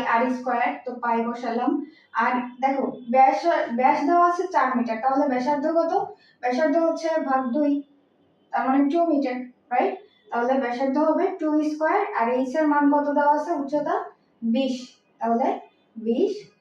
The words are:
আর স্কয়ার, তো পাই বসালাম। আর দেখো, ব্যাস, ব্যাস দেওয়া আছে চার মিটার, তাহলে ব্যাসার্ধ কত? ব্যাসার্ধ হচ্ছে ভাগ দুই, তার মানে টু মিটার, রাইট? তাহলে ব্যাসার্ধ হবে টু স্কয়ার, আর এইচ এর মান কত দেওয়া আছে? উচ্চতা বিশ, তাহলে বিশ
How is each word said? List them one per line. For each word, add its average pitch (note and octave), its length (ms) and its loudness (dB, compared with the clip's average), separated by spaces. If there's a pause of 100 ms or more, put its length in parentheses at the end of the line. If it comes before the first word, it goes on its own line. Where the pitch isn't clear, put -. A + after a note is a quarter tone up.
(140)
আর A#3 80 2 (160)
স্কয়ার, B3 340 -2 (140)
তো B3 60 -8 (120)
পাই A3+ 140 0 (100)
বসালাম। A#3+ 440 -4 (520)
আর B3+ 100 0 (300)
দেখো, C4+ 220 0 (280)
ব্যাস, C4+ 260 6 (400)
ব্যাস C#4+ 180 4 (120)
দেওয়া F4 200 6
আছে F4 140 0 (100)
চার B3+ 240 2
মিটার, A3+ 260 -2
তাহলে C4+ 300 2
ব্যাসার্ধ C#4+ 320 0 (120)
কত? E4 160 2 (480)
ব্যাসার্ধ C#4+ 340 0 (120)
হচ্ছে D#4+ 200 -2 (220)
ভাগ C4 120 2 (140)
দুই, D4 160 2 (800)
তার - 160 -2
মানে C4+ 120 2 (120)
টু E4+ 80 0 (120)
মিটার, B3+ 260 0 (340)
রাইট? B3+ 240 0 (340)
তাহলে A#3+ 240 0 (100)
ব্যাসার্ধ C4+ 340 -2 (100)
হবে D#4+ 180 2 (140)
টু D#4 80 -4 (240)
স্কয়ার, E4+ 300 0 (160)
আর A#3 100 2 (100)
এইচ C4 220 -2
এর D#4 140 2
মান D4 100 2 (100)
কত D4 140 2 (100)
দেওয়া D4 220 4
আছে? E4 120 -6 (100)
উচ্চতা D4 340 -2 (600)
বিশ, C4 200 0 (440)
তাহলে A#3 280 0 (480)
বিশ A#3 380 0 (280)